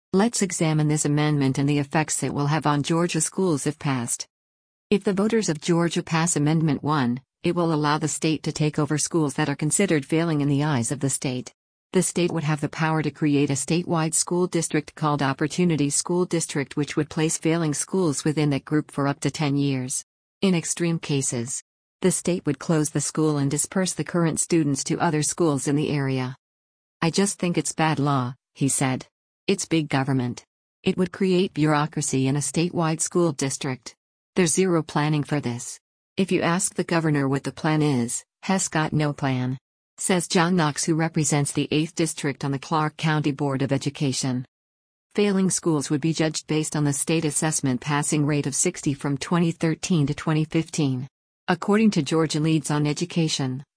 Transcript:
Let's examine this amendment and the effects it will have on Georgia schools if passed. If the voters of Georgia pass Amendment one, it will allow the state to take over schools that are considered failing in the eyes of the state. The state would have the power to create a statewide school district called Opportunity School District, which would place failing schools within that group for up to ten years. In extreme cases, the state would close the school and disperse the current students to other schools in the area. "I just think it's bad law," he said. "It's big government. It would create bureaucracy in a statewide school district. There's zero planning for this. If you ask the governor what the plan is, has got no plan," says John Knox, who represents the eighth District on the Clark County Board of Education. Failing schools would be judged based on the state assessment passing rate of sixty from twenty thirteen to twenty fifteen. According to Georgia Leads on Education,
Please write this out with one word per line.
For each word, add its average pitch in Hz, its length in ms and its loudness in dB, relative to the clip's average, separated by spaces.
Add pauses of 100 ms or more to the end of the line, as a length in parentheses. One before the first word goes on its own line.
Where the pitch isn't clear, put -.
(120)
Let's 214 280 2
examine 156 460 2
this 151 180 2
amendment 147 540 2
and 139 100 2
the 147 120 2
effects 151 420 -2
it 135 100 -2
will 143 140 -2
have 147 180 0
on 147 200 2
Georgia 170 360 0
schools 170 460 -2
if 147 120 -4
passed. 127 500 -4 (600)
If 196 140 2
the 208 100 0
voters 214 360 0
of 151 120 -4
Georgia 170 420 0
pass 165 340 0
Amendment 151 480 2
one, 131 360 0 (220)
it 170 120 0
will 170 180 0
allow 151 240 2
the 156 120 -2
state 160 340 -2
to 156 100 -4
take 151 260 0
over 151 200 0
schools 151 360 0
that 151 140 0
are 139 80 -2
considered 156 480 2
failing 160 380 0
in 139 60 2
the 143 140 2
eyes 143 300 0
of 139 80 -6
the 139 80 0
state. 127 460 -4 (380)
The 185 100 4
state 175 300 0
would 165 120 -2
have 151 160 0
the 147 80 -2
power 160 340 0
to 147 80 -2
create 143 380 2
a 139 60 0
statewide 165 600 -2
school 180 320 0
district 160 480 -2
called 147 280 0
Opportunity 147 680 0
School 175 380 0
District, 156 500 -4
which 147 200 -2
would 151 120 0
place 160 300 -2
failing 160 340 0
schools 170 520 -2
within 151 260 2
that 135 160 -2
group 151 240 0
for 139 180 -2
up 139 120 -2
to 143 100 -2
ten 143 260 0
years. 135 480 -2 (380)
In 190 120 4
extreme 165 440 0
cases, 135 640 -4 (400)
the 180 100 4
state 180 320 -2
would 147 140 -2
close 156 320 0
the 147 100 -2
school 156 380 0
and 139 120 0
disperse 180 440 -2
the 151 100 -4
current 170 340 0
students 147 460 0
to - 160 -2
other 151 220 2
schools 147 440 0
in 143 100 2
the 151 140 0
area. 135 460 -2 (640)
"I 165 100 2
just 196 280 0
think 175 180 -2
it's 156 160 0
bad 156 260 2
law," 135 360 0 (200)
he 139 140 0
said. 131 380 -2 (400)
"It's 196 180 0
big 160 240 0
government. 131 560 0 (380)
It 185 160 0
would 180 120 0
create 185 440 2
bureaucracy 147 720 0
in 135 100 2
a 147 40 0
statewide 160 600 -2
school 170 320 0
district. 135 640 -6 (420)
There's 180 160 4
zero 180 300 2
planning 151 420 0
for 147 160 -2
this. 123 400 -6 (360)
If 190 140 0
you - 120 2
ask 170 320 0
the 180 100 -2
governor 156 440 0
what 135 160 -2
the 135 80 -6
plan 156 300 0
is, 123 420 0 (180)
has 190 260 0
got 156 240 -2
no 147 200 0
plan," 131 460 -2 (380)
says 180 320 0
John 175 260 2
Knox, 151 300 0
who 170 100 2
represents 156 580 0
the 143 180 -2
eighth 156 240 0
District 156 500 -4
on 139 60 -2
the 139 80 -2
Clark 151 380 -2
County 151 360 2
Board 135 300 -2
of 131 100 0
Education. 135 720 -2 (680)
Failing 190 360 2
schools 156 380 0
would 151 120 0
be 165 120 2
judged 160 340 -2
based 156 300 -2
on 147 80 2
the 143 80 2
state 160 320 0
assessment 147 560 0
passing 147 460 0
rate 147 200 0
of 131 80 -4
sixty - 380 -2
from 143 240 -4
twenty 170 340 0
thirteen 160 560 0
to 143 80 -2
twenty 156 300 0
fifteen. 143 640 -2 (400)
According 202 440 2
to 170 100 2
Georgia 160 380 0
Leads 160 300 0
on 147 160 0
Education, 147 800 -2 (120)